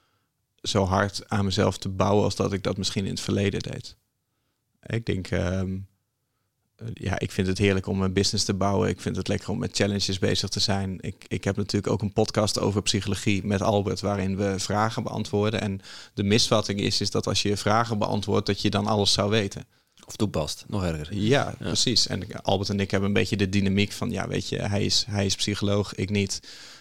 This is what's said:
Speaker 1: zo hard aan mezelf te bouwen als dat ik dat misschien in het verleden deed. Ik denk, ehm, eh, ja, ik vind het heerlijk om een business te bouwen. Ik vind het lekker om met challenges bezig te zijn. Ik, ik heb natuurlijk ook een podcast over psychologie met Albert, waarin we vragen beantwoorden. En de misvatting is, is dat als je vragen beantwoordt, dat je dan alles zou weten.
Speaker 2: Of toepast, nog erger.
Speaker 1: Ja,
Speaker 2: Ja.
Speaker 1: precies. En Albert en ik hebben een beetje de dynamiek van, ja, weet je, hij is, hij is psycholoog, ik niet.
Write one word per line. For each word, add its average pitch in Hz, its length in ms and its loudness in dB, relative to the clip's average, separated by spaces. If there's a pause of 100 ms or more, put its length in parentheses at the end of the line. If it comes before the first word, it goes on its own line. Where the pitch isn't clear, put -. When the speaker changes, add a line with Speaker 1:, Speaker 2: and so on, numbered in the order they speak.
(640)
Speaker 1:
zo 101 220 2
hard 98 440 0
aan 101 160 0
mezelf 98 340 2
te - 100 -8
bouwen 98 360 2
als 104 120 0
dat 98 160 0
ik 98 100 -2
dat - 140 -2
misschien 98 280 -2
in - 60 -4
het 90 100 -6
verleden 101 400 0
deed. - 360 -10 (880)
Ik 113 200 -4
denk, 95 200 -2
ehm, 95 520 -2 (1000)
eh, 117 180 -14
ja, - 240 -2
ik - 120 -2
vind 95 160 0
het 92 120 0
heerlijk 98 280 4
om 95 160 0
een 92 100 0
business 98 320 2
te 101 100 0
bouwen. 98 340 2
Ik 98 120 -4
vind 95 160 -4
het 92 120 -4
lekker - 220 -2
om 98 80 -2
met 98 180 -4
challenges 101 420 0
bezig 101 300 0
te - 120 -4
zijn. 98 400 0
Ik, - 280 -10
ik 95 160 -6
heb 98 120 0
natuurlijk 101 360 0
ook 107 100 0
een 104 100 -2
podcast 107 460 2
over 101 240 0
psychologie 98 640 0
met 101 160 0
Albert, 98 380 2
waarin 95 360 0
we 98 220 0
vragen 107 440 0
beantwoorden. 104 580 -2
En 98 200 -4 (340)
de 98 80 -2
misvatting 104 580 4
is, 98 200 0
is 101 100 -2
dat 104 160 0
als 101 160 0
je 101 140 2
vragen 113 420 2
beantwoordt, 104 480 0
dat 101 160 -2
je 107 80 2
dan 101 160 0
alles 104 260 2
zou 101 180 2
weten. 104 360 -2 (400)
Speaker 2:
Of - 100 -14
toepast, 82 520 -2
nog 101 160 -2
erger. 80 300 -4
Speaker 1:
Ja, 101 60 -4
Speaker 2:
Ja. 123 380 2
Speaker 1:
precies. - 480 2
En 98 360 -6
Albert 101 280 2
en 101 100 0
ik 98 100 0
hebben 98 180 2
een 101 60 0
beetje 101 220 2
de 98 120 2
dynamiek 98 440 2
van, 98 180 -4
ja, 95 180 -4
weet 95 200 -4
je, 98 100 -2
hij 98 260 0
is, 95 240 2
hij 101 180 2
is 95 100 2
psycholoog, 101 580 0
ik 95 160 -4
niet. 101 300 0 (400)